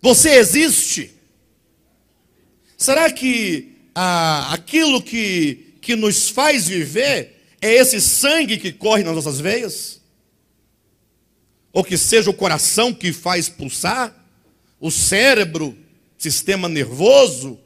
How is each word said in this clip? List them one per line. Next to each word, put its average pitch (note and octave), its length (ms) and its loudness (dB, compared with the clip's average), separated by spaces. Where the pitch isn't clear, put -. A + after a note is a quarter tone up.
Você C4 300 4
existe? A#3+ 800 2
Será D#4 320 2
que, A3+ 600 -4
ah, E3 600 -2
aquilo C4+ 480 0
que, F3+ 800 -4
que A#3 140 -4
nos G#3+ 340 0
faz C4 380 0
viver F3+ 720 -4
é A3 140 2
esse B3+ 260 4
sangue C#4 560 0
que F#3 160 -8
corre G#3 300 0
nas E3 140 -4
nossas C#3+ 240 -6
veias? G#3 600 -8
Ou - 120 0
que F3+ 140 -4
seja G#3+ 320 2
o F#3 40 0
coração G3 600 0
que E3+ 180 -4
faz F3 360 -4
pulsar? F#3 680 -6
O D#3+ 140 -6
cérebro, F#3+ 840 0
sistema F3+ 520 -4
nervoso? C#3+ 960 2